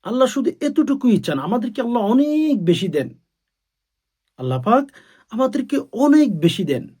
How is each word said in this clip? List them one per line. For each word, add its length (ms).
আল্লাহ 260
শুধু 220
এতটুকুই 580
চান, 200
আমাদেরকে 440
আল্লাহ 200
অনেক 640
বেশি 240
দেন, 300
আল্লাহ 260
পাক 280
আমাদেরকে 500
অনেক 460
বেশি 260
দেন। 240